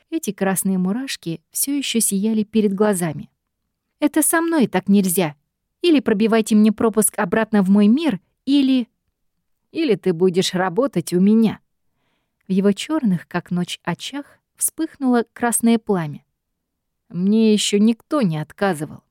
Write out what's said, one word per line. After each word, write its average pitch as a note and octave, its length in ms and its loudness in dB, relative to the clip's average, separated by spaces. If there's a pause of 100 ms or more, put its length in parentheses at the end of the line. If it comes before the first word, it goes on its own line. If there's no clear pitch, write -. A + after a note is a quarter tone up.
(100)
Эти D#4+ 220 -6
красные F#3+ 460 -2
мурашки F#3 640 -6 (100)
все - 260 -6
еще B3+ 240 -4
сияли G#3+ 420 -2
перед G#3 320 0
глазами. F#3 560 -2 (720)
"Это D4+ 220 0
со E4 180 0
мной E4 260 0
так - 220 -2
нельзя. F#3+ 480 0 (460)
Или D#4+ 180 2
пробивайте A3 560 0
мне G#3+ 160 6
пропуск A3 460 -2
обратно G#3+ 440 0
в F#3 80 2
мой G#3 160 6
мир, B3 340 2 (240)
или..." C4 440 2 (840)
"Или D4+ 240 -2
ты F#3 180 0
будешь F3+ 400 0
работать F#3 600 -2
у F3 80 2
меня". G#3+ 400 2 (880)
В F#3+ 40 -4
его G3 200 2
черных, A3+ 560 -2
как - 240 -8
ночь, F3+ 320 -6
очах - 560 -10 (160)
вспыхнуло B3+ 760 -2
красное A#3 460 0
пламя. E3+ 460 -6 (840)
"Мне G#3+ 440 2
еще G#3 260 0
никто A#3 440 0
не D#3+ 160 0
отказывал". D3+ 720 -6